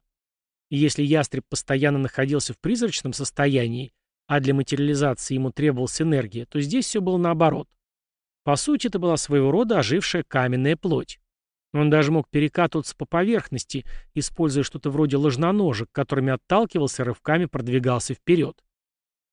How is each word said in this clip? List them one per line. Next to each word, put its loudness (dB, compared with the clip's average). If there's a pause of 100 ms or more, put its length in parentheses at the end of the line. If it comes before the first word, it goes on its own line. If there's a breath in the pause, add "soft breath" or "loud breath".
(680)
И -4
если 2
ястреб 0
постоянно 0
находился -2
в -16
призрачном -2
состоянии, -2 (340)
а 2
для 2
материализации 0
ему -2
требовалась -2
энергия, 0
то -4
здесь -2
все -2
было 0
наоборот. 0 (760)
По 2
сути, 0
это -2
была 2
своего 2
рода 2
ожившая 0
каменная 0
плоть. -4 (540)
Он 2
даже 4
мог 0
перекатываться 0
по -8
поверхности, -2 (300 soft breath)
используя 0
что-то -6
вроде 2
ложноножек, 0
которыми 0
отталкивался 0
и -2
рывками 0
продвигался -2
вперед. 0 (680)